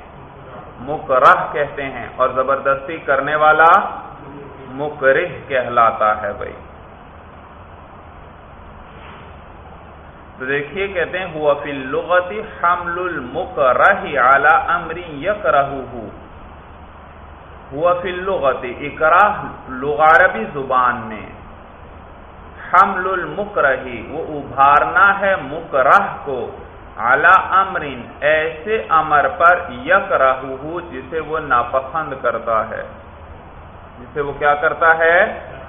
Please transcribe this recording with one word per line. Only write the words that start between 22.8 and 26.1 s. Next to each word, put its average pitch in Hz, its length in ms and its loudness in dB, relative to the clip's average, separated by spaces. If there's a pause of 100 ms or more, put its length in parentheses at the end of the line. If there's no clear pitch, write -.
المکرہ، 165 640 -2 (340)
وہ 147 300 -8
ابھارنا 147 800 4
ہے 196 160 0
مکرہ 147 880 2